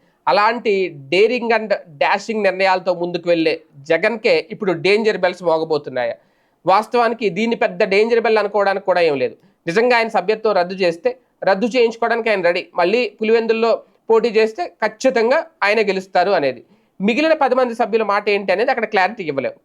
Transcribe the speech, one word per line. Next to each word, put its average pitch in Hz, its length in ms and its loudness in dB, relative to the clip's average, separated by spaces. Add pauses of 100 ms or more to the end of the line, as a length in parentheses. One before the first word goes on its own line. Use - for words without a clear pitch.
(280)
అలాంటి 202 680 0 (200)
daring 226 400 2
and 220 180 -2
dashing 185 720 -2
నిర్ణయాలతో 185 500 0
ముందుకు 175 360 -4
వెళ్ళే 160 320 0 (200)
జగన్కే 165 720 0
ఇప్పుడు 196 200 -4
డేంజర్ 190 460 0
బెల్స్ 185 260 -2
మోగబోతున్నాయా? 156 720 -2 (500)
వాస్తవానికి 226 640 0
దీన్ని 226 260 -2
పెద్ద 202 280 -2
డేంజర్ 214 360 2
బెల్ 220 180 2
అనుకోవడానికి 196 480 0
కూడా 180 160 2
ఏం 151 160 2
లేదు. 123 180 -4 (320)
నిజంగా 226 300 2
ఆయన 226 100 0
సభ్యత్వం 214 460 -2
రద్దు 180 200 0
చేస్తే 175 440 -2 (260)
రద్దు 196 220 0
చేయించుకోవడానికి 233 640 0
ఆయన 202 120 0
రెడీ. 175 340 -2
మళ్ళీ 214 360 0 (100)
పులివెందుల్లో 226 600 0 (280)
పోటీ 226 200 4
చేస్తే 220 420 0 (140)
ఖచ్చితంగా 226 600 0 (180)
ఆయనే 214 200 2
గెలుస్తారు 190 480 0
అనేది. 143 320 0 (380)
మిగిలిన 254 320 2
పది 269 220 0
మంది 247 200 0
సభ్యుల 220 280 0
మాట 202 260 0
ఏంటి 202 220 0
అనేది 214 200 0
అక్కడ 240 140 -2
క్లారిటీ 202 380 -2
ఇవ్వలేం. 135 280 -4 (140)